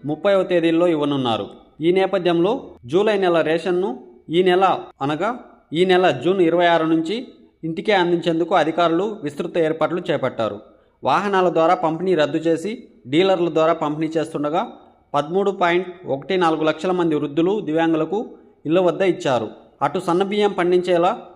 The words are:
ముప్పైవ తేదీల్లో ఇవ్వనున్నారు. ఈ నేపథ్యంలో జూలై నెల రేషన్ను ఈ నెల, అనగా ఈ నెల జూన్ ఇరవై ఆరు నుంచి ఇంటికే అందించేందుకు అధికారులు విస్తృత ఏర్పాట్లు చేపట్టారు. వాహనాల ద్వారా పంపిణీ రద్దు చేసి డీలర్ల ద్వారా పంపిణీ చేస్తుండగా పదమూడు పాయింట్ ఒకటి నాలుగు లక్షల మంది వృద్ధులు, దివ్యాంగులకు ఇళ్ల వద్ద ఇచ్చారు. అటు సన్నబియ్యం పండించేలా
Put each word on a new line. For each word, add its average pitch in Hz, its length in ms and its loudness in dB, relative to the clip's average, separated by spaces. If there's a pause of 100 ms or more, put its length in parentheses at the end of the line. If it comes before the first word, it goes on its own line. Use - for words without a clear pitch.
ముప్పైవ 175 380 0
తేదీల్లో 170 440 2
ఇవ్వనున్నారు. 135 580 0 (360)
ఈ 165 100 2
నేపథ్యంలో 185 640 2 (320)
జూలై 202 320 0
నెల 175 240 2
రేషన్ను 175 480 0 (400)
ఈ 175 140 2
నెల, 180 220 4 (360)
అనగా 151 280 -2 (440)
ఈ 175 120 2
నెల 185 240 4 (140)
జూన్ 185 180 2
ఇరవై 170 240 4
ఆరు 165 200 4
నుంచి 165 420 0 (360)
ఇంటికే 165 300 -2
అందించేందుకు 170 640 0
అధికారులు 170 680 2
విస్తృత 143 340 -6
ఏర్పాట్లు 156 440 0 (100)
చేపట్టారు. 117 480 -4 (440)
వాహనాల 180 460 2
ద్వారా 165 260 4
పంపిణీ 175 400 -2
రద్దు 151 220 0
చేసి 165 460 -2 (240)
డీలర్ల 170 420 2
ద్వారా 160 240 2
పంపిణీ 156 440 -4
చేస్తుండగా 151 560 -4 (400)
పదమూడు 175 380 0
పాయింట్ 180 360 0 (200)
ఒకటి 143 300 -4
నాలుగు 160 260 0
లక్షల 156 280 -2
మంది 170 240 0
వృద్ధులు, 165 440 0
దివ్యాంగులకు 160 600 -2 (460)
ఇళ్ల 165 140 2
వద్ద 180 220 0
ఇచ్చారు. 131 680 -2 (120)
అటు 147 180 -2
సన్నబియ్యం 196 520 0
పండించేలా 180 680 0 (140)